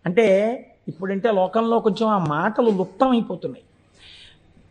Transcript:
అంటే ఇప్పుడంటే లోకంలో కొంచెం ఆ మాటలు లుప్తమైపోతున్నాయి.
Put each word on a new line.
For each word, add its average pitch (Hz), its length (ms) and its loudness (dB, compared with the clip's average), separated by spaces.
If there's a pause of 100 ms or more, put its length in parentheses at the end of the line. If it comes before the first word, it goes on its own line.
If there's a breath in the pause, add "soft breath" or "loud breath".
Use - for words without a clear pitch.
అంటే 208 600 2 (220)
ఇప్పుడంటే 196 440 -4
లోకంలో 220 460 0
కొంచెం 220 300 0
ఆ 208 100 2
మాటలు 180 520 0
లుప్తమైపోతున్నాయి. 185 960 -2 (1080 loud breath)